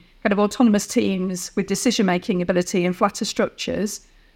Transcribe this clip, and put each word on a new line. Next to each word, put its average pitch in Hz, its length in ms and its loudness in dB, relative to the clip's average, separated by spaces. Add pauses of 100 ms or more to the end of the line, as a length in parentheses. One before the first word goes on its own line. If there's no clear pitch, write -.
(240)
kind 208 100 2
of 190 60 0
autonomous 208 480 2
teams 190 680 -2
with 196 120 -2
decision-making 185 720 0
ability 180 440 0
and 180 100 0
flatter 202 280 0
structures. 190 800 -4 (340)